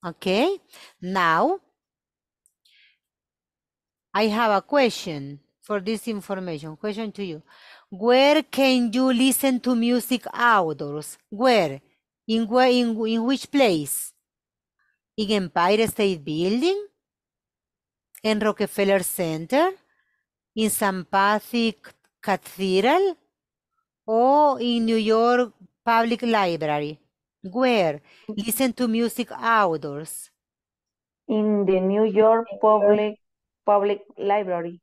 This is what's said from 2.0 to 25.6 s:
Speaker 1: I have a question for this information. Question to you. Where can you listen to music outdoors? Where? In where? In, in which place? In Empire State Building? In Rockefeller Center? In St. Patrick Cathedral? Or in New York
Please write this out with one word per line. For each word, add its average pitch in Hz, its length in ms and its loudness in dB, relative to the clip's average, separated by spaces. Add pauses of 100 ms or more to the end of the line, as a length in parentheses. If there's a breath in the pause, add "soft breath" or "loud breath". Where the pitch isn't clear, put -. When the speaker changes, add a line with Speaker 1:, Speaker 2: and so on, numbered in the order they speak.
Speaker 1:
I 214 140 2
have 220 240 0
a 196 120 2
question 156 760 -2 (240)
for 208 180 -4
this 214 280 -6
information. 180 680 -8
Question 214 360 -8
to 202 120 -10
you. 160 180 -10 (480 soft breath)
Where 254 520 4
can 254 500 0
you 262 200 2
listen 254 480 2
to 247 160 0
music 240 560 -2
outdoors? 156 880 0 (120)
Where? 202 500 2 (460)
In 226 220 -2
where? 254 220 4
In, 240 360 2
in 226 180 0
which 262 260 -2
place? 190 600 0 (1040)
In 214 140 -4
Empire 196 560 0
State 190 380 -2
Building? 240 600 -2 (1400)
In 214 180 0
Rockefeller 196 600 0
Center? 175 680 -2 (880)
In 220 140 0
St. 190 400 -4
Patrick 214 840 0 (260)
Cathedral? 208 960 0 (920)
Or 269 540 2
in 233 240 0
New 226 120 0
York 226 560 2 (320)